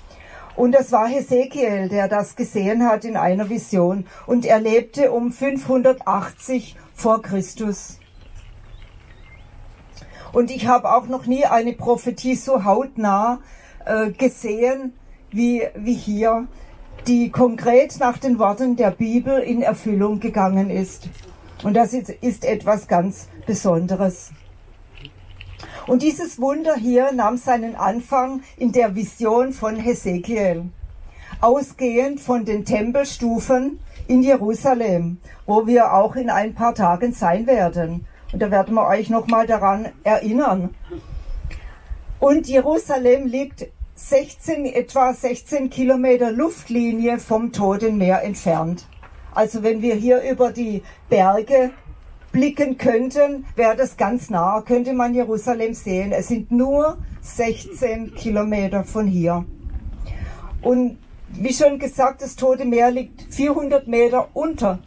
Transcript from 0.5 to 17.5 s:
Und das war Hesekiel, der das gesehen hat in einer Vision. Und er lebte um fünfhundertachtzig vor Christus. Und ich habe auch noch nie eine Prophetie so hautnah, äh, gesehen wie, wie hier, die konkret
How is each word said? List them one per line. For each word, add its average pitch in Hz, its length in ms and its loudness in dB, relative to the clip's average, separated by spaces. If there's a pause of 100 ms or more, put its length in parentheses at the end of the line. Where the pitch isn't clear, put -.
Und 247 180 2
das 262 200 4
war 226 160 4
Hesekiel, 254 800 0
der 196 180 0
das 202 300 -2
gesehen 214 520 0
hat 220 160 2
in 220 120 -6
einer 190 340 0
Vision. 190 560 0 (200)
Und 240 200 0
er 220 140 6
lebte 233 500 2
um 240 220 0
fünfhundertachtzig 262 1400 0 (180)
vor 220 260 2
Christus. 196 760 -6 (2250)
Und 240 200 2
ich 247 160 -6
habe 247 260 4
auch 247 140 0
noch 254 180 -6
nie 262 180 0
eine 233 280 2
Prophetie 247 640 -2
so 254 280 -2
hautnah, 220 760 0 (440)
äh, 220 280 0
gesehen 254 800 -2 (400)
wie, 240 320 0 (100)
wie 220 200 -2
hier, 226 520 0 (640)
die 240 220 2
konkret 247 680 4